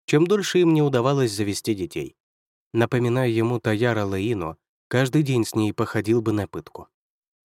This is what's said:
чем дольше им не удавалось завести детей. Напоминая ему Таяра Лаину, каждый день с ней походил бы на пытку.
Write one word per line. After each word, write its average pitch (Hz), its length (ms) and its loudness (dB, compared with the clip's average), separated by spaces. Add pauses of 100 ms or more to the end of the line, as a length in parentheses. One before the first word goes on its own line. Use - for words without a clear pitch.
чем 156 220 4
дольше 190 320 0
им 165 140 4
не 151 100 4
удавалось 135 480 2
завести 101 420 -2
детей. 82 420 -8 (580)
Напоминая 120 540 0
ему 113 320 0
Таяра 110 460 0
Лаину, 95 520 -4 (300)
каждый 135 360 0
день 127 220 0
с - 100 -8
ней 107 180 0
походил 110 480 -2
бы 110 100 -2
на 104 160 -2
пытку. - 420 -14 (560)